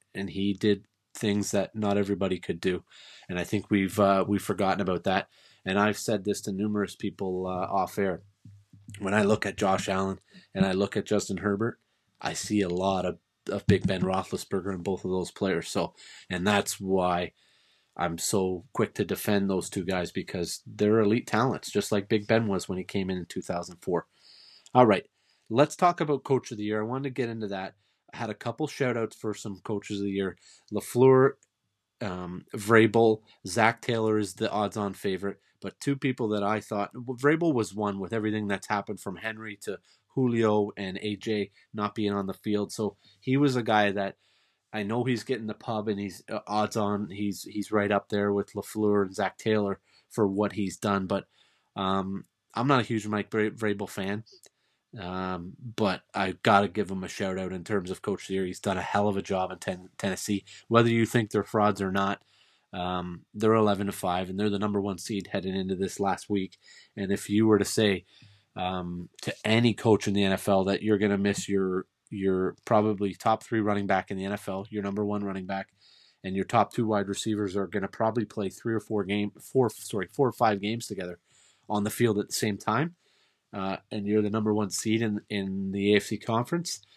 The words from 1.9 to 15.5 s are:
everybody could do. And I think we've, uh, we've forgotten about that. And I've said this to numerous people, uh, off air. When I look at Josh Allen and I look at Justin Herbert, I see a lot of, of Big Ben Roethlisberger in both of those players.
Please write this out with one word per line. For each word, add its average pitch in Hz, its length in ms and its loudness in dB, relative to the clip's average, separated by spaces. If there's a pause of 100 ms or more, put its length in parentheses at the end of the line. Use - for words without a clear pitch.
everybody 95 400 0
could 87 240 -6
do. 90 220 -2 (440)
And 90 120 -4
I 87 40 -2
think 101 280 -2
we've, 98 280 2
uh, 98 280 6
we've 98 140 0
forgotten 95 380 0
about 90 260 -2
that. 95 220 0 (380)
And 95 120 0
I've 104 200 2
said 104 260 -2
this 101 180 -2
to 101 120 -6
numerous 104 420 -2
people, 92 520 -6
uh, 92 200 -4
off 95 300 -2
air. 95 240 0 (800)
When 98 140 -4
I 107 100 4
look 104 220 2
at 98 120 -6
Josh 95 320 2
Allen 95 300 -2 (360)
and 95 100 4
I 95 60 0
look 95 240 0
at 104 100 -2
Justin 101 320 -2
Herbert, 101 400 -2 (440)
I - 100 -4
see 104 300 -2
a 92 80 0
lot 92 360 0
of, 87 120 -4 (320)
of - 180 -4
Big 95 180 4
Ben 95 160 0
Roethlisberger 92 720 -2
in 87 80 -8
both 92 220 -4
of 92 80 -2
those 92 200 -2
players. 92 360 -2